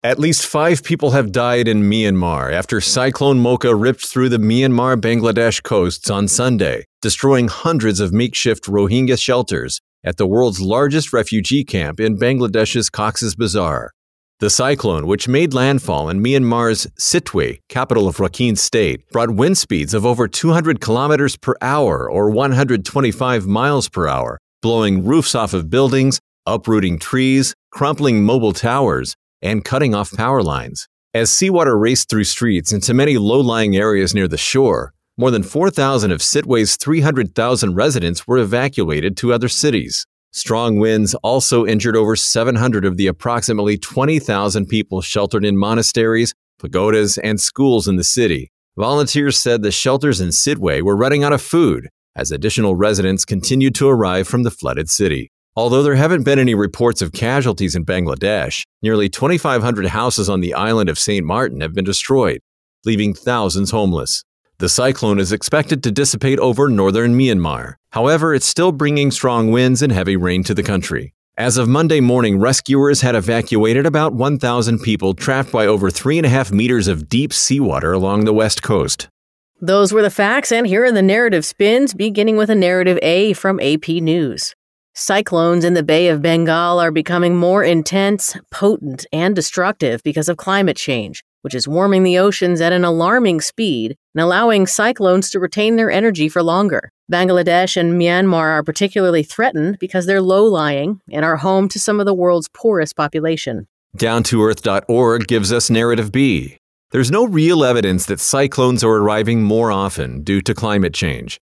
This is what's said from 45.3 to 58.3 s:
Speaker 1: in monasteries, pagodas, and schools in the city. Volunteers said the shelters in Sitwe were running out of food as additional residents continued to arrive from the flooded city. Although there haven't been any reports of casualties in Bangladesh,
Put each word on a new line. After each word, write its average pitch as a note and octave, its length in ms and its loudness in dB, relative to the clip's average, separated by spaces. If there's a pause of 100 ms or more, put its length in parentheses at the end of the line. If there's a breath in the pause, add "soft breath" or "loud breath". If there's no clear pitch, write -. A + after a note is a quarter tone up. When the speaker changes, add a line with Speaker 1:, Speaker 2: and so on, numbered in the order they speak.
Speaker 1:
in G2+ 100 2
monasteries, A2+ 800 0 (240)
pagodas, G#2 600 0
and G#2+ 200 -2
schools B2 480 0
in F#2+ 100 2
the F2 60 -2
city. E2+ 460 0 (260)
Volunteers C#3 600 0
said A#2+ 240 0
the G#2 100 0
shelters C3 480 0
in F2+ 100 -2
Sitwe E2 520 -2
were G2 160 0
running C#3 260 2
out C#3+ 100 2
of C3+ 80 0
food G#2+ 460 0 (280)
as C#2 160 -6
additional G2 440 0
residents F#2+ 500 0
continued C3 500 0
to C#3 120 2
arrive F#2+ 400 2
from B2 140 -2
the A#2 80 0
flooded C#2 400 -6
city. D#2 400 -2 (260)
Although A#2+ 280 2
there C#3+ 100 2
haven't D3+ 300 2
been C#3 160 2
any B2 160 2
reports G#2 480 0
of E2 80 -6
casualties A#2 640 -2
in E2 100 -4
Bangladesh, F2+ 800 -2 (180)